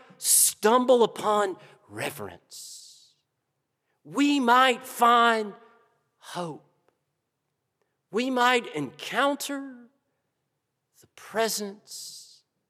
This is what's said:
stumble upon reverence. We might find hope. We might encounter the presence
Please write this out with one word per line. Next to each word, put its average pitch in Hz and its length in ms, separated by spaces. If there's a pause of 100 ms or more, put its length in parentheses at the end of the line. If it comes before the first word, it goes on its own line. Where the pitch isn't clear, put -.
(180)
stumble 247 840
upon 202 540 (320)
reverence. - 1200 (920)
We 285 340
might 247 460
find 233 680 (640)
hope. 170 480 (1400)
We 247 200
might 247 440
encounter 254 1160 (1120)
the - 60
presence - 1400 (260)